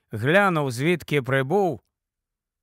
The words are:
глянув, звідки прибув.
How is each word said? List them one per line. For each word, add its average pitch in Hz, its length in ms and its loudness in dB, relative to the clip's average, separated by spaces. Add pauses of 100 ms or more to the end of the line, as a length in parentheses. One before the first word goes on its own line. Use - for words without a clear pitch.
(100)
глянув, 151 600 2
звідки 147 520 -2
прибув. 135 580 0 (840)